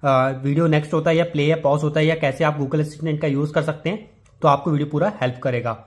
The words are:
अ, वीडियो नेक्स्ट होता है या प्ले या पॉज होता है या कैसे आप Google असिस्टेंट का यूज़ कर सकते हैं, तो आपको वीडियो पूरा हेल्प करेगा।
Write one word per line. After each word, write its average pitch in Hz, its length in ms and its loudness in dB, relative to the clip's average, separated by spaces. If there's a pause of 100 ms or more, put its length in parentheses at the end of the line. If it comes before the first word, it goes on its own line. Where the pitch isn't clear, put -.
अ, 143 40 2 (360)
वीडियो 143 220 2
नेक्स्ट 151 280 2
होता 160 160 2
है 160 60 4
या 170 80 2
प्ले 151 200 -2
या 160 120 4
पॉज 151 260 2
होता 151 180 0
है 156 60 4
या 160 80 2
कैसे 156 300 0
आप 151 160 0
Google 143 200 -2
असिस्टेंट 151 400 -4
का 160 80 -2
यूज़ 147 240 -2
कर 156 100 0
सकते 151 280 -4
हैं, 214 200 -10 (320)
तो 156 60 4
आपको 143 220 2
वीडियो 147 180 0
पूरा 165 240 -2 (100)
हेल्प 127 200 -2
करेगा। 120 440 -4